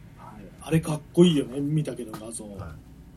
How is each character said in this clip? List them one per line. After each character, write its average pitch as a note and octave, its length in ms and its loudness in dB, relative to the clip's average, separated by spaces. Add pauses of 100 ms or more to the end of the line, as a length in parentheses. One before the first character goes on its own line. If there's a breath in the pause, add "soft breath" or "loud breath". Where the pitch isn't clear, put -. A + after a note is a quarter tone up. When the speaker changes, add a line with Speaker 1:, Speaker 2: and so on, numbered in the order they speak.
(180)
Speaker 1:
は - 200 -18
い。 - 60 -18 (160)
あ - 100 -10
れ E3 100 4
か D#3 140 -2
っ D3+ 60 -6 (120)
こ F3 120 10
い F3 80 8
い D3 40 2
よ B2+ 100 0
ね。 B2 120 -8
見 D3 240 0
た C3 140 -6
け A#2+ 80 -8
ど、 G#2+ 80 -14
画 A2 180 -12
像。 A2 140 -12
Speaker 2:
は G2 240 -12 (480)